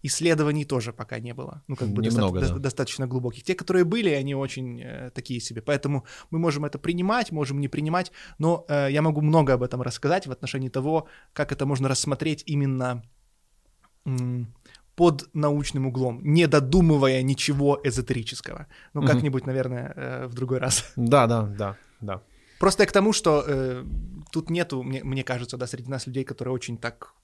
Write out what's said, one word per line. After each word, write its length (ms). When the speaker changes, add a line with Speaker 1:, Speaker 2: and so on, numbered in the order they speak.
Speaker 1:
исследований 600
тоже 280
пока 280
не 140
было. 340
Ну, 80
как 120
бы 140
Speaker 2:
Немного, 380
Speaker 1:
доста-, 0
Speaker 2:
да. 0
Speaker 1:
доста-, 60
достаточно 460
глубоких. 360
Те, 120
которые 300
были, 240
они 140
очень, 460
э, 340
такие 260
себе. 200
Поэтому 440
мы 80
можем 260
это 140
принимать, 540
можем 280
не 80
принимать, 440
но, 300
э, 220
я 120
могу 180
много 320
об 100
этом 200
рассказать 440
в 40
отношении 400
того, 360
как 180
это 140
можно 220
рассмотреть 580
именно, 560
м, 400
под 380
научным 520
углом, 380
не 220
додумывая 760
ничего 640
эзотерического. 840
Ну, 80
Speaker 2:
Мгм. 80
Speaker 1:
как-нибудь, 360
наверное, 500
э, 320
в 60
другой 240
раз. 380
Speaker 2:
Да, 300
да, 160
да, 180
да. 200
Speaker 1:
Просто 240
я 40
к 60
тому, 200
что, 340
э, 380
тут 180
нету, 320
мне, 220
мне 180
кажется, 360
да, 80
среди 240
нас 160
людей, 180
которые 300
очень 240
так 340